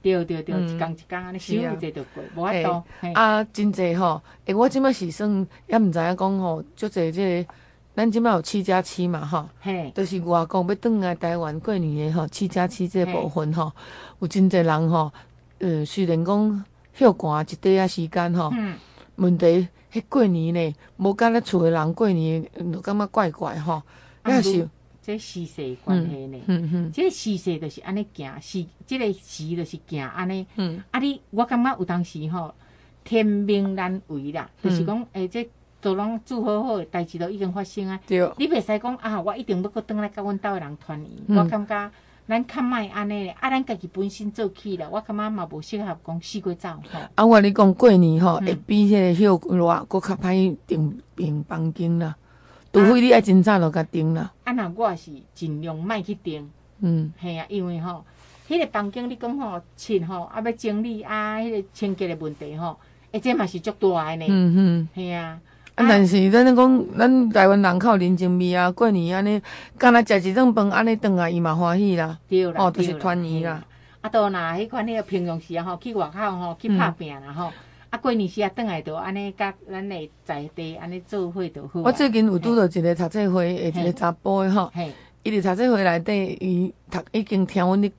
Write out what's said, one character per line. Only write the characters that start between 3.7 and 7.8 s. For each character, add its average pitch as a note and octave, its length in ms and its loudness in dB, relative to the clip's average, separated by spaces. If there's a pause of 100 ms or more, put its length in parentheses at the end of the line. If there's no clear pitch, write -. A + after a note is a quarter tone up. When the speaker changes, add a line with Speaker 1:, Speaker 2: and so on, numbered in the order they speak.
Speaker 2:
济 E3+ 240 0
吼， E3+ 260 0 (220)
诶， F#3+ 100 -2
我 A#3 140 4
即 C4 100 0
摆 C4+ 140 4
是 F3 180 -4
算 G3 360 -2 (200)
也 A3 100 0
毋 G#3+ 140 4
知 D#3+ 80 0
影 E3+ 180 0
讲 F#3+ 220 0
吼， E3+ 240 -4 (140)
足 G#3+ 120 -6
济 E3 220 -2
这 F3 320 0
个， - 120 -12 (420)